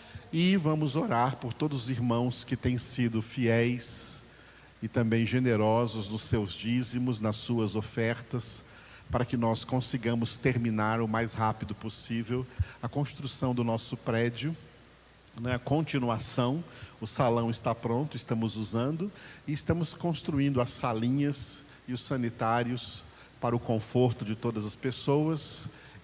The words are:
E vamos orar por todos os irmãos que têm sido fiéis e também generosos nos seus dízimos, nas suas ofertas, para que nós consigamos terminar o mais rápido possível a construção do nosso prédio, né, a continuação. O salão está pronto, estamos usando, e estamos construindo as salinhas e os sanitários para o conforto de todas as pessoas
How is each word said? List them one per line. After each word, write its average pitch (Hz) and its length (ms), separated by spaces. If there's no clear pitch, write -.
E 180 240
vamos 151 400
orar 131 400
por 120 160
todos 143 320
os 123 60
irmãos 120 540
que 131 120
têm 123 220
sido 113 420
fiéis 117 1040
e 113 60
também 113 380
generosos 110 840
nos 107 140
seus 104 320
dízimos, 123 680
nas 107 160
suas 110 400
ofertas, 117 880
para 123 160
que - 100
nós 113 260
consigamos 117 760
terminar 113 640
o 113 40
mais 113 280
rápido 107 400
possível 117 720
a 120 60
construção 135 640
do 120 80
nosso 117 320
prédio, 120 640
né, 123 160
a 120 40
continuação. 127 1040
O 113 80
salão 117 440
está 113 240
pronto, 120 420
estamos 113 400
usando, 135 560
e 147 60
estamos 165 400
construindo 143 720
as 120 80
salinhas 131 920
e 127 60
os 123 80
sanitários 120 1040
para 120 160
o 117 60
conforto 117 640
de 107 100
todas 110 300
as 104 100
pessoas 147 920